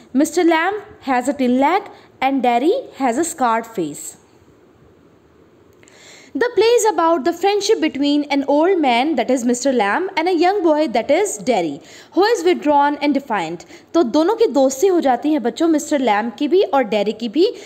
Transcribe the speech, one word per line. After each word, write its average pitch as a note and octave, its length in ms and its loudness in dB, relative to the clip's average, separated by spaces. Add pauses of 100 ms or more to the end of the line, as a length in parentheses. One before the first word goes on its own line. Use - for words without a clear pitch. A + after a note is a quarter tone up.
(160)
Mister D#4 280 0
Lamb E4 300 2 (340)
has B3 200 0
a C#4 120 -2
tin B3+ 200 2
leg E4 200 2 (420)
and C4+ 200 -2
Derry B3 300 2 (300)
has A#3+ 160 -2
a E4 160 -4
scarred A3+ 320 -2
face। - 500 -10 (2250)
The A4+ 120 0 (100)
play A4 100 4
is A4 260 2
about E4 300 2
the E4+ 80 0 (120)
friendship G4+ 440 0
between C#4+ 360 0 (120)
an C#4 80 -2
old D#4+ 400 2
man, C4 320 0
that A#3 140 -2
is B3 140 0
mister B3 280 0
Lamb, B3 360 0 (100)
and E4 100 -2
a F4 160 2
young F#4+ 220 2
boy, D4+ 220 2
that A3+ 180 -2
is F#4 320 0
Derry, F3 420 -2 (360)
who F4+ 80 4
is G#4+ 220 0
withdrawn C#4+ 500 2
and C#4+ 220 0
defiant। F3 480 -6 (280)
तो E4 80 4
दोनों D#4 320 2
की A4 120 2
दोस्ती C4+ 400 2
हो F4+ 140 2
जाती C4+ 320 0
है D4+ 60 0
बच्चों, A#3+ 300 -2
मिस्टर D4 300 0
लैम्ब A3 400 0
की D4 100 -2
भी F#4 140 4
और C4+ 200 0
डेरी G#3 300 -2
की A#3+ 160 -8
भी। E4 260 0 (120)